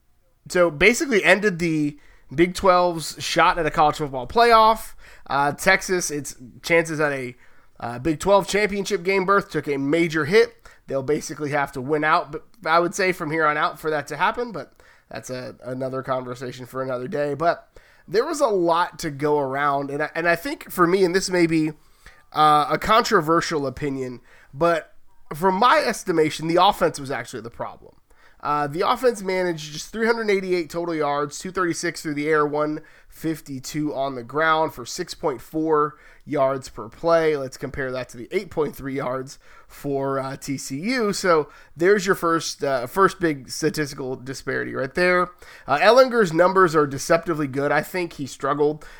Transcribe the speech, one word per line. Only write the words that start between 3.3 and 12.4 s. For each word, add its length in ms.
at 60
a 60
college 260
football 300
playoff. 640
Uh, 240
Texas, 580
its 260
chances 380
at 100
a, 240
uh, 180
Big 220
twelve 260
championship 560
game 220
berth 260
took 160
a 120
major 480
hit. 260
They'll 140
basically 500
have 200
to 80
win 240
out, 260
but 140